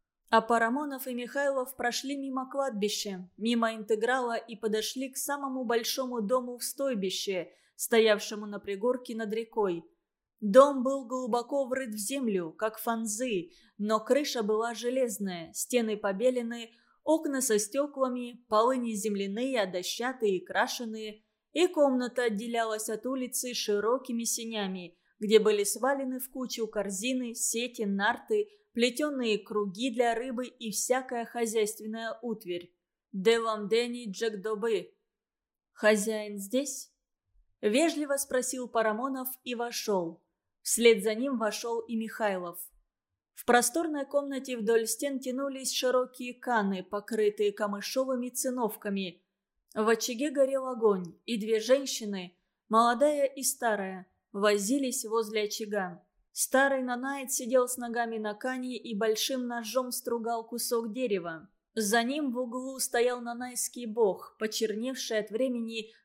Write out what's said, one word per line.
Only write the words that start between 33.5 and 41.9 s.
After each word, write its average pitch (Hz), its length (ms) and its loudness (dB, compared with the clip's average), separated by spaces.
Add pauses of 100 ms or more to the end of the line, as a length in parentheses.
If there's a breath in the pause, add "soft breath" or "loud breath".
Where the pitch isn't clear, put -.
дени 240 420 0
Джек 214 320 -4
Добы?" 214 500 -2 (800)
"Хозяин 214 680 2
здесь?" 254 520 -2 (760)
вежливо 285 540 2
спросил 254 500 -2
Парамонов 247 600 -2 (140)
и 247 120 -6
вошел. 208 680 -2 (400)
Вслед 226 400 6
за 220 120 0
ним 254 240 -2
вошел 226 420 -2
и 226 160 -6